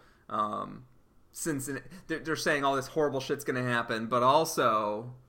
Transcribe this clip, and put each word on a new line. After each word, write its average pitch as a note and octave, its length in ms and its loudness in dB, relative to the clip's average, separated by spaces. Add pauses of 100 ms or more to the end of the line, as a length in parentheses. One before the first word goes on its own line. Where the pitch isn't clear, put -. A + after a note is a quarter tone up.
(300)
um, G#2+ 540 -4 (480)
since C#3 360 -4
in, C3+ 140 -6 (260)
they're, D#3 120 -2
they're D#3+ 160 -2
saying D3 280 0
all C#3 120 4
this B2+ 120 -2
horrible C#3+ 320 2
shit's C3+ 240 -4
gonna B2+ 200 -2
happen, A#2+ 440 0
but A#2+ 160 2
also, B2 880 2 (160)